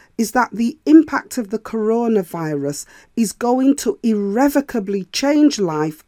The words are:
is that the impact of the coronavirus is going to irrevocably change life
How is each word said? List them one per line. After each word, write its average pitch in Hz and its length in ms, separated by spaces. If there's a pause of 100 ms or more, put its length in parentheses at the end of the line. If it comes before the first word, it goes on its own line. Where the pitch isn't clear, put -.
(180)
is 220 140
that 240 200
the 233 320
impact 302 540
of 214 100
the 220 100
coronavirus 196 1300 (320)
is 226 160
going 262 440
to - 260
irrevocably 214 1040
change 294 540
life 156 500